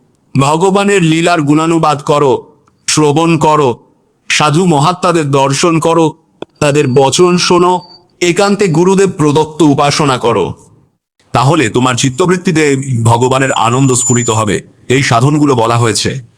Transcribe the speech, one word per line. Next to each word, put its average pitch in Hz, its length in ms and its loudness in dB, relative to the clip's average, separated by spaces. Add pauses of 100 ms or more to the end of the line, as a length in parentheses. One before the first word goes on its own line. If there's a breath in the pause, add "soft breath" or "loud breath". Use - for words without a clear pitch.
(420)
ভগবানের 190 600 0
লীলার 165 400 0
গুণানুবাদ 151 600 0
করো, 143 540 -2 (340)
শ্রবণ 156 480 0
করো, 151 560 0 (360)
সাধু 151 360 0
মহাত্মাদের 165 680 0
দর্শন 139 480 0
করো, 165 440 0 (360)
তাদের 147 280 0
বচন 139 500 2
শোনো, 180 440 0 (400)
একান্তে 202 460 0
গুরুদেব 185 420 2
প্রদত্ত 151 520 -2
উপাসনা 143 560 0
করো। 104 360 -2 (800)
তাহলে 131 380 2
তোমার 123 260 0
চিত্তবৃত্তিতে 156 840 0 (260)
ভগবানের 127 480 0
আনন্দ 127 400 0
স্ফুরিত 120 380 -2
হবে। 107 320 -2 (260)
এই 135 160 0
সাধনগুলো 139 520 0
বলা 117 220 0
হয়েছে। 120 420 -2 (180)